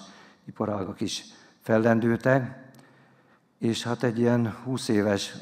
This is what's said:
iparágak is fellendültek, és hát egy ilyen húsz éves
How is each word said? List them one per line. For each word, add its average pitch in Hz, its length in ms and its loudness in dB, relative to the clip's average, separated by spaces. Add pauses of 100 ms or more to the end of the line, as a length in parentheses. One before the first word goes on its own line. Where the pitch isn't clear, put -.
(460)
iparágak 101 560 -6
is - 240 -6 (340)
fellendültek, 117 1040 2 (1000)
és 113 200 0
hát 117 200 -4
egy 117 160 0
ilyen 120 440 2
húsz 127 240 -6
éves 104 540 2